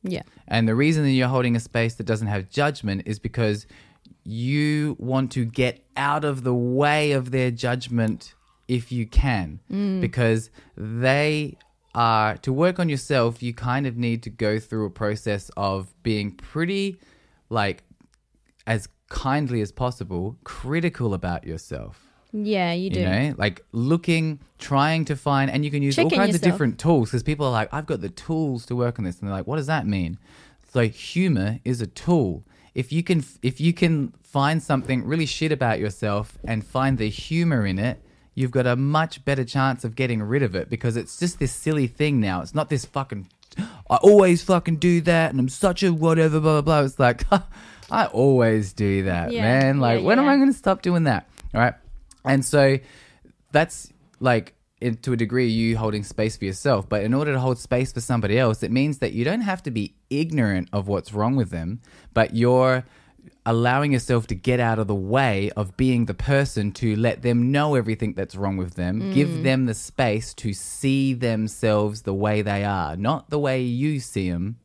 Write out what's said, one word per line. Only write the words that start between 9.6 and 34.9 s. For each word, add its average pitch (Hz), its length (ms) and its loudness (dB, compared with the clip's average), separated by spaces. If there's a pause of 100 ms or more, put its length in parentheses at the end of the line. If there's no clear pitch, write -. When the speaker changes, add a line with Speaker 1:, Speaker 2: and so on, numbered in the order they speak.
Speaker 1:
Mm. 190 300 -2
Speaker 2:
because 113 480 0 (260)
they 139 840 -2 (360)
are, 110 440 2
to - 120 -6
work 175 280 2
on 175 100 0
yourself, 127 540 0
you 120 100 -6
kind 123 340 -2
of 120 120 -6
need 117 240 -2
to 110 80 -12
go 107 280 -2
through 110 280 -4
a 92 40 -6
process 104 640 -4
of 98 380 -4 (100)
being 107 280 -2
pretty, 190 680 -4 (520)
like, 101 320 -2 (840)
as 113 220 -2 (220)
kindly 131 500 -2
as 101 100 -4
possible, 101 760 -6
critical 139 680 -4
about 87 340 -4
yourself. 71 600 -12 (260)
Speaker 1:
Yeah, 202 400 -2
you 175 120 -4
Speaker 2:
You 190 60 -4
Speaker 1:
do. 92 140 -2
Speaker 2:
know, 113 340 0
like, 98 340 -2
looking, 160 680 0 (220)
trying 151 460 0
to 147 100 -4
find, 135 340 0
and 147 140 0
you 147 80 -4
can 147 100 0
use 139 160 2
all 339 60 6
Speaker 1:
Checking 165 160 2
Speaker 2:
kinds 202 160 4
of 160 60 0
Speaker 1:
yourself. 175 120 4
Speaker 2:
different 139 240 0
tools, 151 320 2
'cause 117 140 -2
people 147 200 -2
are 131 60 0
like, 110 240 0
"I've 151 120 -6
got 117 160 -4
the 98 60 -6
tools 147 580 -4
to 123 100 -6
work 120 240 -2
on 104 40 -4
this." 87 140 -6
And - 100 -8
they're 98 80 -4
like, 95 120 -6
"What 139 80 -4
does 147 100 -4
that 151 180 -2
mean?" 92 320 -2 (560)
So 120 140 2
humor 117 800 -2
is 120 160 -2
a 104 80 -6
tool. 113 560 0 (280)
If 131 200 -4
you 165 100 -2
can, 170 220 0 (180)
if 127 180 -2
you 165 120 2
can 160 400 0 (100)
find 147 400 0
something 131 420 -2